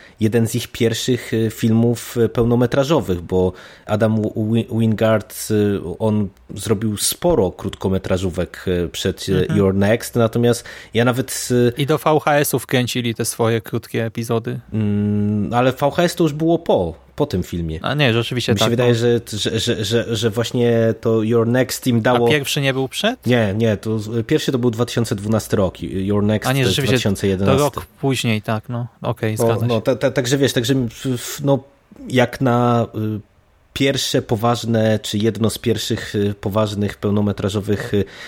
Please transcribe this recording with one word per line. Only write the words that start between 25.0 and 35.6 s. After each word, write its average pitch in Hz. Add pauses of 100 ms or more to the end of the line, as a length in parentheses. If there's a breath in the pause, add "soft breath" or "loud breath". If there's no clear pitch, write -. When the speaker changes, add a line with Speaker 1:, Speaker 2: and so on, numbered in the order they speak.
Speaker 1:
dwunasty 104
rok. 95
Your 98
Next 107
Speaker 2:
A 131
nie, 139
Speaker 1:
to 123
jest -
Speaker 2:
rzeczywiście, 139
Speaker 1:
dwa 120
tysiące 101
jedenasty. 98
Speaker 2:
to 143
rok -
później, 120
tak, 107
no. 120 (140)
Okej, 110
Speaker 1:
No, 120
Speaker 2:
zgadza 113
Speaker 1:
no, 120
Speaker 2:
się. 110
Speaker 1:
ta-, 127
ta-, 131
także 131
wiesz, 135
także 131
w-, 127
w-, -
no, 139 (500)
jak 123
na, 120
y, 107 (540)
pierwsze 135
poważne, 113
czy -
jedno 107
z -
pierwszych, 110